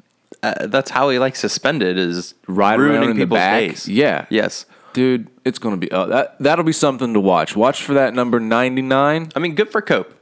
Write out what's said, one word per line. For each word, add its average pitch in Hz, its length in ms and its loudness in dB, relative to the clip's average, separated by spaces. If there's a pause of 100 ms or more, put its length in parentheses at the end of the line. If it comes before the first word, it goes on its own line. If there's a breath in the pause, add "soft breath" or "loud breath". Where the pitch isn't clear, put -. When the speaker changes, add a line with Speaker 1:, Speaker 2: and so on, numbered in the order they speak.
(440)
Speaker 1:
uh, - 240 -4
that's 131 240 -2
how 135 180 2
he 123 100 0
likes 131 220 -2
to 104 80 -2
spend 139 340 -2
it, 90 140 0
is 87 360 -4 (140)
Speaker 2:
Ride 101 320 2
around 143 100 4
Speaker 1:
ruining 139 220 2
Speaker 2:
in 107 60 -2
the 98 80 2
Speaker 1:
people's 90 140 0
Speaker 2:
back? 98 200 2
Speaker 1:
days. - 280 -4
Speaker 2:
Yeah. 107 420 0
Speaker 1:
Yes. - 360 -2 (280 loud breath)
Speaker 2:
Dude, 127 340 0 (180)
it's 127 140 -4
gonna 104 180 -4
be, 87 140 -6
uh, 92 160 0
that, - 320 0
that'll 160 260 2
be 160 80 2
something 131 400 0
to 104 60 4
watch. 90 360 2
Watch 120 280 2
for 143 100 -4
that 135 200 2
number 120 260 0
ninety-nine. 131 960 0
Speaker 1:
I 139 40 -2
mean, 165 160 -4
good 214 160 0
for 214 100 -2
Cope. 117 400 -2